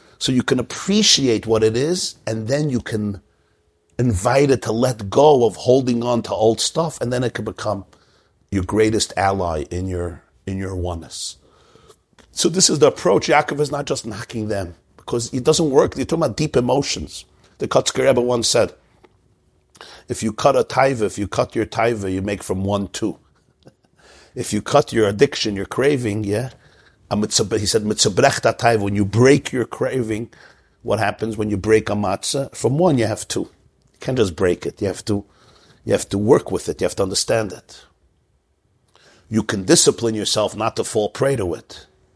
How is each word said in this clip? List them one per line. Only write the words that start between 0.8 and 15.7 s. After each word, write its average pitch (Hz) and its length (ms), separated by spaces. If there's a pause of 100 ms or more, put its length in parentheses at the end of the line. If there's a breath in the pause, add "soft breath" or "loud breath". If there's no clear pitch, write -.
what 110 180
it 110 120
is, 160 400 (100)
and 113 220
then 147 220
you 123 100
can 104 420 (800)
invite 123 520
it 120 120
to - 80
let 110 380
go 135 360
of 101 100
holding 123 480
on 120 200
to - 80
old 110 300
stuff, - 400
and 123 100
then 127 120
it 117 100
can 110 120
become 98 400 (640 soft breath)
your 95 120
greatest 110 540
ally 92 540
in 92 160
your, 87 360 (220)
in 95 120
your 95 180
oneness. 87 640 (920 soft breath)
So - 180
this 180 200
is 147 100
the 147 80
approach. 175 400
Yaakov 151 320
is 143 120
not 143 140
just 135 200
knocking 110 420
them, 95 280 (220)
because - 360
it 127 100
doesn't 156 280